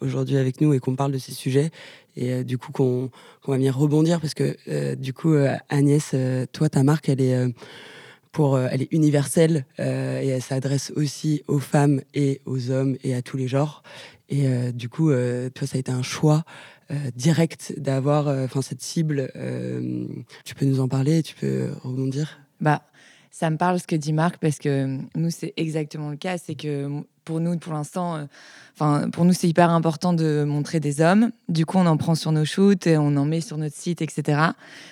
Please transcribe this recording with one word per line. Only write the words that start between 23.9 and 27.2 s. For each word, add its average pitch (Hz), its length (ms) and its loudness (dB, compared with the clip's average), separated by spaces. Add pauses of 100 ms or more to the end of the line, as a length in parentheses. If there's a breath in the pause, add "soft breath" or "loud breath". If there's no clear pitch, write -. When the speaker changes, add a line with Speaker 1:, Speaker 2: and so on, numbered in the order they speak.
Speaker 2:
dit 151 160 -2
Marc, 160 280 0
parce 156 180 0
que, 147 120 -4
euh, 135 280 -2 (180)
nous, 165 160 0
c'est - 240 -10
exactement 156 540 -4
le 147 80 -8
cas. 185 200 -6
C'est 165 180 -10
que, 151 120 -8
euh, 143 340 -4 (220)